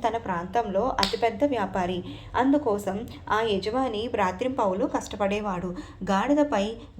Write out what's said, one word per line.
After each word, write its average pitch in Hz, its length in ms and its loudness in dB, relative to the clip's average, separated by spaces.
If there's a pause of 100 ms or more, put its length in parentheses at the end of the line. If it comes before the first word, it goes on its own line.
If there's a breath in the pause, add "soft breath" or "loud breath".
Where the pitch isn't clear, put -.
తన 220 80 0
ప్రాంతంలో 202 840 0
అతిపెద్ద 220 440 2
వ్యాపారి. 190 580 0 (320 loud breath)
అందుకోసం 233 720 2 (240 loud breath)
ఆ 214 100 4
యజమాని 220 760 0
రాత్రింపవలు 208 720 0
కష్టపడేవాడు. 202 800 -2 (380 loud breath)
గాడిదపై 226 600 2 (360 loud breath)